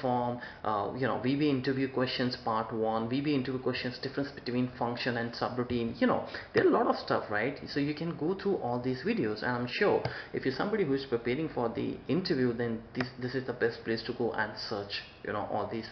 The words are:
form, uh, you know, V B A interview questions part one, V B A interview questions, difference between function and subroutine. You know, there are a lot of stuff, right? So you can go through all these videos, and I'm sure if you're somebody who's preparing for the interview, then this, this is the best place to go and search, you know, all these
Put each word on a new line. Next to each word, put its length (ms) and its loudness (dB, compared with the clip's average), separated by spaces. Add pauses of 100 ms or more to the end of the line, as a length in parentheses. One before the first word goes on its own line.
form, 380 0 (240)
uh, 320 0
you 100 0
know, 160 0
V 140 2
B 100 2
A 40 6
interview 420 0
questions 520 0
part 280 0
one, 360 0
V 120 0
B 120 0
A 40 4
interview 260 -2
questions, 400 -2
difference 300 -4
between 440 0
function 420 0
and 140 -2
subroutine. 680 0
You 80 6
know, 180 2 (260)
there 120 6
are 40 8
a 40 8
lot 160 4
of 80 4
stuff, 340 0
right? 60 0 (320)
So 120 0
you 140 2
can 220 -4
go 180 0
through 220 2
all 260 0
these 220 0
videos, 380 0
and 80 0
I'm 200 0
sure 320 4 (300)
if 140 -2
you're 80 2
somebody 300 0
who's 200 2
preparing 460 0
for 180 0
the 300 -2 (100)
interview, 460 2
then 260 0 (140)
this, 120 -2 (140)
this 140 -4
is 120 -2
the 60 -4
best 320 0
place 220 0
to 80 -4
go 180 0
and 200 -2 (180)
search, 320 -4 (200)
you 120 -4
know, 180 -2
all 180 0
these 220 -4